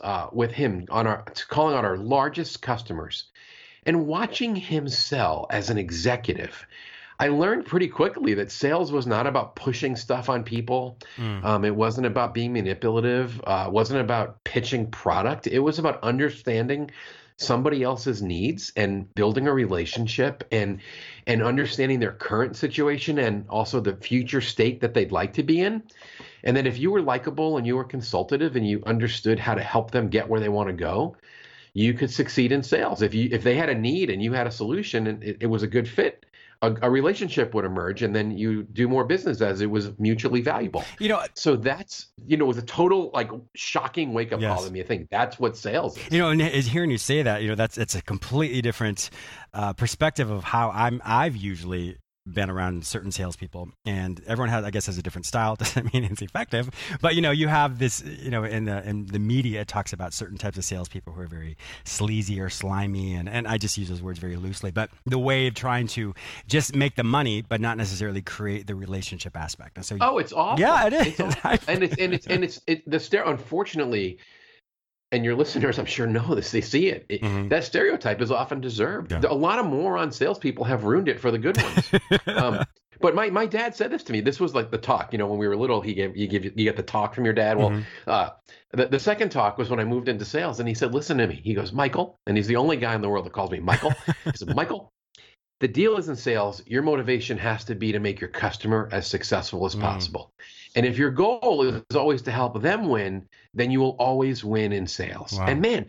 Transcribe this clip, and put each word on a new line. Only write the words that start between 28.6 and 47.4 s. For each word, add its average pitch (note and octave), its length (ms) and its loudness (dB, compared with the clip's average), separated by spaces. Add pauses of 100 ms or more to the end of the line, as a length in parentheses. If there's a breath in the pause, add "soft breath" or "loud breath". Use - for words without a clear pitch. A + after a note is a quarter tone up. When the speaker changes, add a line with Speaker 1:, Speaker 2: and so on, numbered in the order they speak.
Speaker 1:
you G#2 180 0
understood A2+ 540 2
how A#2 140 0
to F#2+ 100 -2
help A2+ 280 0
them A2+ 180 2
get G#2+ 180 2
where A2 140 2
they G#2 80 0
wanna G2+ 240 0
go, F2+ 420 -2 (580 loud breath)
you A2 200 4
could B2+ 180 0
succeed B2+ 400 2
in C#3 100 2
sales. - 400 0
If G#2+ 120 2
you, A#2 180 2
if A2+ 100 0
they B2 140 4
had D#3 140 2
a B2 60 2
need C3+ 340 0
and G2 120 -2
you A#2 120 0
had A#2+ 140 2
a A#2 40 -4
solution A#2 560 -2
and A2 160 -4
it, G#2 160 -6
it A#2 80 2
was A2 160 2
a G#2 40 0
good A#2+ 200 2
fit, - 380 0 (360 loud breath)
a, A2+ 120 4 (100)
a B2 60 6
relationship C#3 640 2
would G2+ 120 2
emerge, F#2 360 -2
and G#2+ 140 2
then G#2+ 160 0
you G#2+ 320 -2
do A#2 240 0
more B2+ 160 4
business D#3 380 0
as G2 180 2
it G#2 100 2
was G#2 300 0
mutually A2+ 400 2
valuable. E3+ 460 -2 (140)
Speaker 2:
You G#3+ 100 0
know, G3+ 120 2 (120)
Speaker 1:
So C#3 240 4
that's, C3+ 500 -4 (180)
you D3+ 120 2
know, D3 80 4
it - 20 4
was A#2 100 2
a A#2+ 60 -6
total, F3 500 2
like, A#2+ 160 0 (260)
shocking C#3 580 -2
wake-up A2+ 260 0
Speaker 2:
Yes. G#2+ 160 0
Speaker 1:
call F2+ 100 -4
to F#2 60 -8
me. F#2 80 -6
I F2+ 60 -6
think E2+ 260 -4
that's A#2+ 260 0
what A#2 200 0
sales A#2 400 -4
is. - 140 -10
Speaker 2:
You E3+ 80 4
know, E3+ 100 4
and D#3 120 4
is C#3 260 2
hearing D#3+ 240 0
you A#2 60 0
say D3 260 0
that, G#2+ 180 0